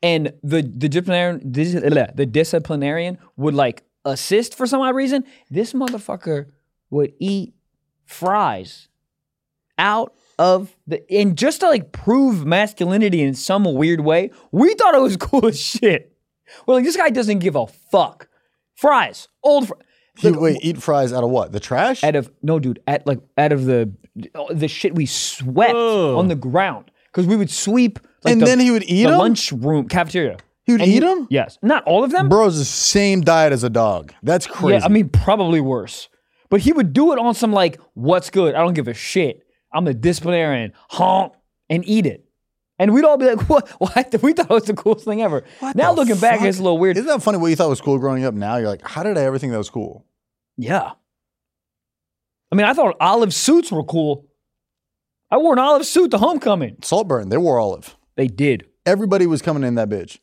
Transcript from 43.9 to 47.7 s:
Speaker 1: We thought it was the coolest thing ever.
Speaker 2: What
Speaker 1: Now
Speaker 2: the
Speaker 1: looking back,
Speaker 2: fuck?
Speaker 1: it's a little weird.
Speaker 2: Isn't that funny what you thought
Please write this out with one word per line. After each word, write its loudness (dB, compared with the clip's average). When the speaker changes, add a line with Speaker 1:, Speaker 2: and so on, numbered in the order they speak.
Speaker 1:
We 2
thought -2
it 4
was 2
the -4
coolest -2
thing -4
ever. -2
Speaker 2:
What -8
Speaker 1:
Now 2
Speaker 2:
the 0
Speaker 1:
looking 0
back, 2
Speaker 2:
fuck? 0
Speaker 1:
it's -2
a -6
little 2
weird. 2
Speaker 2:
Isn't -6
that -2
funny 0
what 0
you 2
thought 2